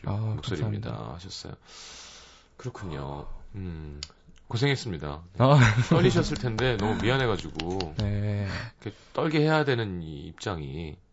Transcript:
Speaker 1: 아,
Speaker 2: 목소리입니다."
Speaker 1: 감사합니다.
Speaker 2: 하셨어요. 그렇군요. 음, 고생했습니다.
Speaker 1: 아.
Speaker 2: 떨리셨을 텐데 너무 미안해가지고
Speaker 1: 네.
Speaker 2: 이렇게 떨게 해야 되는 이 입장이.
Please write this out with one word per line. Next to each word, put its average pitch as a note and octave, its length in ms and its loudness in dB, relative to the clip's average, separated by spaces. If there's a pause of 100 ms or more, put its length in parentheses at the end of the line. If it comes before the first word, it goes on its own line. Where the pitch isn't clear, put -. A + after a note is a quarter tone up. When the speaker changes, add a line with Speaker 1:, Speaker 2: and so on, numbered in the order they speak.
Speaker 1:
아, - 60 -2
Speaker 2:
목소리입니다." G2+ 800 -2
Speaker 1:
감사합니다. A1 260 -8
Speaker 2:
하셨어요. - 380 -12 (1040)
그렇군요. D2 680 -8 (280)
음, D#2+ 440 -8 (480)
고생했습니다. G#2+ 720 0 (160)
Speaker 1:
아. C#3 220 8 (300)
Speaker 2:
떨리셨을 E3 480 6
텐데 A#2+ 400 0
너무 G#2 260 0
미안해가지고 F#2 960 0
Speaker 1:
네. G2+ 500 0 (340)
Speaker 2:
이렇게 G#2 160 -10 (160)
떨게 D3+ 280 2
해야 D#3 240 4
되는 A2 360 -2
이 D#2 260 -10
입장이. D#2 680 -6 (180)